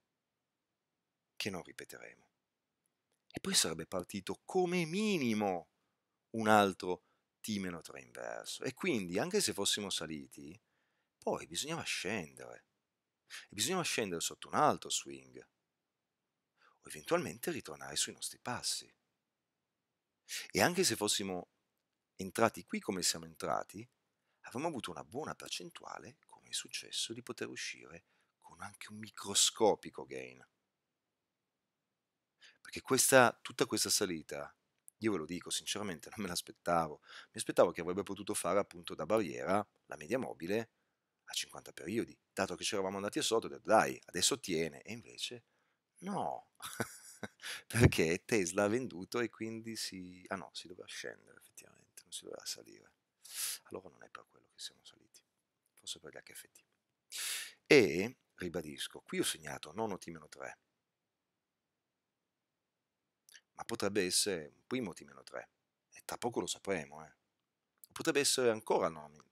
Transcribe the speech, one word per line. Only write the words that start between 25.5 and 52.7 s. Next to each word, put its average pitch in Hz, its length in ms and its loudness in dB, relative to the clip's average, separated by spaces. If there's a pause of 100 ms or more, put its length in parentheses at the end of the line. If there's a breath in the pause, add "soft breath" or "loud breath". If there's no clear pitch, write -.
come - 220 -20
è - 40 -16
successo, - 600 -6
di 120 100 -10
poter 117 260 -6
uscire 82 560 -10 (340)
con - 240 -20
anche 101 280 -14
un 107 80 -14
microscopico 98 1080 2
gain. 64 380 -12 (2250 loud breath)
Perché - 180 -10
questa, 127 600 8
tutta 127 240 0
questa 104 240 0
salita, 78 640 -2 (440)
io 107 140 2
ve 92 60 0
lo 76 80 -4
dico 87 240 -6
sinceramente, 98 580 -6
non 107 140 -8
me 95 60 -4
l'aspettavo. 82 720 0
Mi - 320 -20
aspettavo 113 360 4
che 85 120 -4
avrebbe 90 200 -2
potuto 98 300 -4
fare 95 260 2
appunto 87 360 -2
da 80 100 -6
barriera 87 600 2 (200)
la 69 100 -10
media 78 220 -2
mobile 85 520 -4 (540)
a - 80 -14
cinquanta - 400 -8
periodi. 82 440 -4 (160)
Dato 95 220 0
che 90 100 -10
ci - 100 -2
eravamo 98 220 -2
andati 101 220 -2
a - 40 0
sotto, 110 240 2
ho 76 40 -6
detto, 69 180 -12
"Dai, 80 380 6
adesso - 340 2
tiene", 80 420 -2
e 101 100 -10
invece 117 520 -10 (560)
no, 127 600 -4
<laughs> - 720 -8 (320 loud breath)
perché 101 580 6
Tesla 98 400 4
ha 104 40 6
venduto 107 520 -2
e 117 80 0
quindi 113 480 -8
si... 90 520 -10
Ah 98 80 -4
no, 82 160 -10
si - 140 -12
doveva 90 200 -14
scendere 52 520 -12
effettivamente, - 640 -20
non 87 100 -20
si - 120 -10
doveva - 200 -12
salire. 50 480 -12 (720 loud breath)